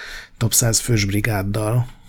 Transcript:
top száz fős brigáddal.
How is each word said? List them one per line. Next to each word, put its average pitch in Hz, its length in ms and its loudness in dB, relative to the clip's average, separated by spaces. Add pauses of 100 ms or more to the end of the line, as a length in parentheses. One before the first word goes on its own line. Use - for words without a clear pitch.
(360)
top 113 160 -2
száz 113 260 2
fős 110 260 2
brigáddal. 107 840 0 (220)